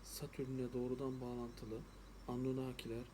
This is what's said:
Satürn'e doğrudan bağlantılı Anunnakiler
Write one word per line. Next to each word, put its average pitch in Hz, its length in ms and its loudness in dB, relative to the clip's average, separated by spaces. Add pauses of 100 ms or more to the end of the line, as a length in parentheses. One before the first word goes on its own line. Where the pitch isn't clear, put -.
Satürn'e 131 680 0
doğrudan 127 480 2
bağlantılı 120 580 -2 (480)
Anunnakiler 127 760 2 (100)